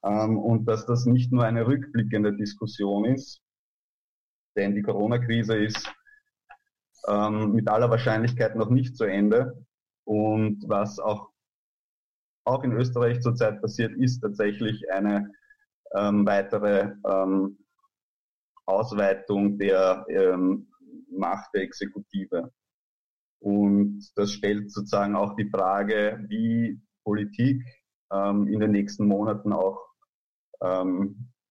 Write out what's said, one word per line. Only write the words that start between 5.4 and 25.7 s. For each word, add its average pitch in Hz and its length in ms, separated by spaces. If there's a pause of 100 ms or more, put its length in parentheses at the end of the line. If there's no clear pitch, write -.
ist, 110 340 (1160)
ähm, 104 460
mit 110 140
aller 117 220
Wahrscheinlichkeit 113 680
noch 120 140
nicht 127 260
zu 113 100
Ende. 104 600 (400)
Und 107 600
was 104 320
auch, 104 320 (1120)
auch 123 180
in 123 100
Österreich 120 480
zurzeit 110 400
passiert, 110 360
ist 127 240
tatsächlich 104 680
eine, 101 400 (640)
ähm, 101 300
weitere, 101 680 (120)
ähm, 95 520 (1080)
Ausweitung 101 920
der, 95 520
ähm, 92 600 (380)
Macht 92 440
der 98 100
Exekutive. 101 880 (880)
Und 101 760
das 104 160
stellt 104 400
sozusagen 101 440
auch 101 200
die 104 140
Frage, 104 800